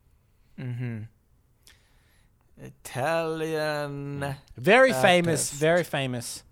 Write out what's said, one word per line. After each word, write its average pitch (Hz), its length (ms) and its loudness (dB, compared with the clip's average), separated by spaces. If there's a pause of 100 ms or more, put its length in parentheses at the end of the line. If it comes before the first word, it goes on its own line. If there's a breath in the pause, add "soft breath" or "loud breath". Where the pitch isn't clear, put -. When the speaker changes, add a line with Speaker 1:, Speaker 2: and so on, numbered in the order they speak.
(600)
Speaker 1:
Mm-hmm. 123 380 -8 (1600 soft breath)
Italian. 147 1700 -4 (220)
Speaker 2:
Very 233 340 6
Speaker 1:
Uh, - 100 0
Speaker 2:
famous, 170 480 4
Speaker 1:
best. 143 100 -10
Speaker 2:
very 165 240 4
famous. 131 680 -6